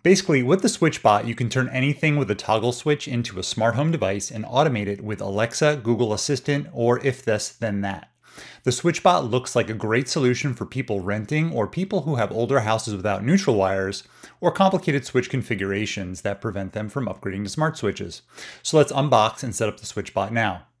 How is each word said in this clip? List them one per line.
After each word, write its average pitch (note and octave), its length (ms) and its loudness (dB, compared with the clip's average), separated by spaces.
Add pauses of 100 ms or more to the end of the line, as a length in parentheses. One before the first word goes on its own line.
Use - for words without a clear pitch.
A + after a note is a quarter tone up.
Basically, F3 400 4
with D#3+ 220 2
the B3+ 40 2
SwitchBot, A2+ 600 2
you A#2 80 -4
can A#2+ 140 -2
turn B2+ 200 0
anything C#3+ 460 0
with C3+ 160 0
a G#2 40 2
toggle A2 360 0
switch D3 360 -2
into A#2 300 -4
a F#2 60 -6
smart A2+ 320 0
home D3+ 160 2
device G2+ 400 -2
and A2 140 -8
automate B2 420 2
it G2+ 160 -6
with G#2+ 180 -6
Alexa, A#2 640 0
Google A#2 300 2
Assistant, C#3+ 600 -2
or A#2+ 320 2
if B2 180 0
this, G#2+ 260 0
then G#2 320 -4
that. G2 280 -6 (560)
The C3 60 2
SwitchBot E3 600 2
looks A#2+ 240 -2
like A#2 120 2
a A2 60 -6
great A2+ 340 0
solution B2+ 460 0
for - 140 -6
people A#2+ 320 -4
renting G#2+ 540 -2
or A#2 120 0
people F#3 360 -4
who C#3 160 -2
have A2 140 0
older A#2+ 280 2
houses A2 360 0
without G2 280 -2
neutral D3 320 4
wires F#2+ 480 0 (360)
or F3 120 2
complicated F#3 560 2
switch B2 240 0
configurations G2 920 -4
that G2+ 180 -4
prevent G2 340 -6
them G#2+ 140 -6
from A#2+ 200 -6
upgrading G2 380 -6
to G2 40 -8
smart D#3 300 -2
switches. G2 420 -6 (400)
So - 160 2
let's D3 140 6
unbox B2+ 500 2
and A#2 140 -6
set A2 140 0
up - 100 -10
the - 80 -14
SwitchBot G2+ 420 -4
now. G#2+ 380 -2 (120)